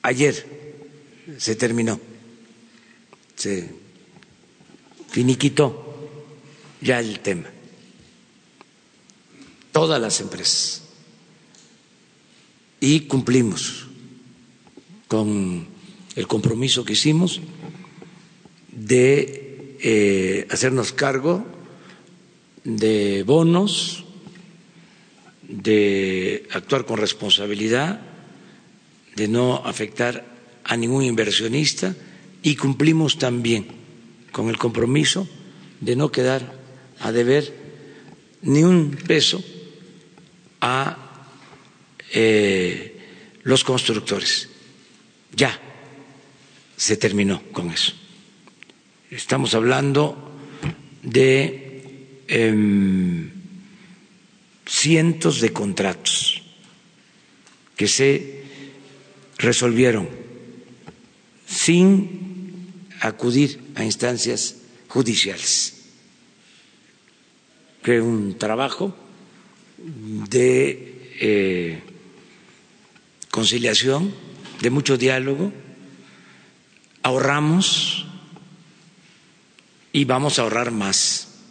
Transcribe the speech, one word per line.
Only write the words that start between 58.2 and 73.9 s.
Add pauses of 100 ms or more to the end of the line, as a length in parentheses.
resolvieron (1400)
sin (120)
acudir (140)
a
instancias (320)
judiciales. (2000)
Fue
un
trabajo (800)
de,
eh, (1500)
conciliación, (460)